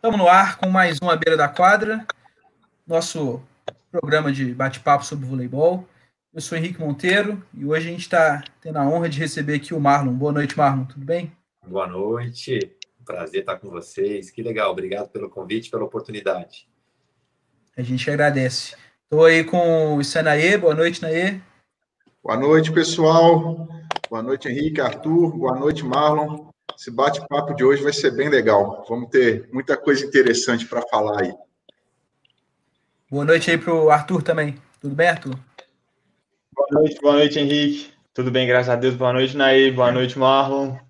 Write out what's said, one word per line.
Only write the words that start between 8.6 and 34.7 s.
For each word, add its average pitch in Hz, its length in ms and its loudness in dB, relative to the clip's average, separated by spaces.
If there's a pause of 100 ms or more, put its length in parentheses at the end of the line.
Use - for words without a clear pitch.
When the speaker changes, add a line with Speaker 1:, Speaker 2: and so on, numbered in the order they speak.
Speaker 1:
tendo 156 180 -8
a 139 60 0
honra 165 240 0
de 147 120 -6
receber 147 340 -4
aqui 143 180 -6
o 160 60 -4
Marlon. 143 340 2
Boa 143 200 -2
noite, 147 260 -4
Marlon. 135 280 2
Tudo 139 200 -16
bem? 170 260 -6 (320)
Speaker 2:
Boa 92 220 -6
noite. 113 920 -6 (280)
Prazer 87 380 -8
estar 92 180 -8
com 98 100 -18
vocês. 98 580 -8
Que - 140 -14
legal. 107 300 -4
Obrigado 95 360 -8
pelo 98 220 -12
convite, 98 400 -8
pela 110 140 -6
oportunidade. - 840 -8 (1080)
Speaker 1:
A 127 60 -8
gente 127 280 -4
agradece. 139 680 -2 (320)
Tô 156 160 4
aí 165 200 6
com 165 500 2
o 143 80 0
Senaê. 156 560 2
Boa 170 160 4
noite, 170 260 0
Naê. 175 380 -2 (840)
Speaker 3:
Boa 110 160 -4
noite, 156 360 4
pessoal. 165 960 4 (420)
Boa 113 100 -6
noite, 131 280 -6
Henrique, 147 320 -4
Arthur. 156 560 0
Boa 131 200 -2
noite, 151 280 -2
Marlon. 151 680 -2 (240)
Esse - 160 -18
bate-papo 143 640 -2
de 127 80 -2
hoje 139 200 4
vai 143 100 0
ser 135 200 0
bem 139 180 -2
legal. 107 580 2
Vamos 120 220 -8
ter 120 420 2
muita 135 240 -4
coisa 139 280 0
interessante 120 600 2
pra 120 220 -4
falar 107 320 -2
aí. 90 120 -2 (1800)
Speaker 1:
Boa 143 160 -4
noite 165 240 4
aí 165 80 2
pro 160 320 4
Arthur 151 320 2
também. 151 380 -2 (200)